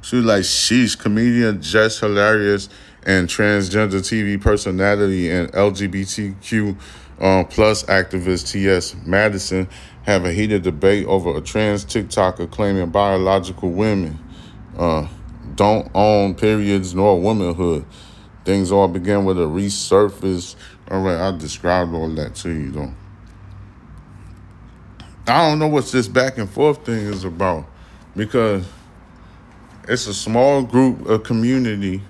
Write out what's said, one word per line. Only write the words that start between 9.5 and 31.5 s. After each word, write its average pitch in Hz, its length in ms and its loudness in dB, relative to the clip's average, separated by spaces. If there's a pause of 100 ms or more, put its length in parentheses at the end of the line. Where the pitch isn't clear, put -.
have 92 220 0
a 87 80 0
heated 104 300 0
debate 92 420 2
over 85 320 0
a 78 40 -6
trans 104 440 -2
TikToker 92 640 -2
claiming 98 400 -2
biological 95 800 0
women, 92 480 -2 (600)
uh, 80 280 0 (500)
don't 101 380 2
own 101 400 4
periods 101 640 0
nor 104 240 4
womanhood. 87 680 0 (600)
Things 95 260 0
all 98 160 4
began 95 380 0
with 92 120 0
a 85 80 2
resurface." 95 1080 0 (340)
All 95 120 -2
right, 90 180 -2
I 92 180 -2
described 87 560 -2
all 80 220 -4
that 76 200 -8
to - 140 -10
you, 76 220 -6
though. 67 220 -8 (2250)
I 151 220 6
don't 151 100 2
know 156 80 2
what 143 200 2
this 120 200 0
back 127 320 0
and 98 100 -4
forth 147 360 2
thing 113 200 -4
is 98 200 -6
about, 85 400 -2 (500)
because 107 500 0 (1200)
it's 120 160 -2
a 104 80 -8
small 131 480 2
group 123 460 2
of 110 160 2
community 113 880 0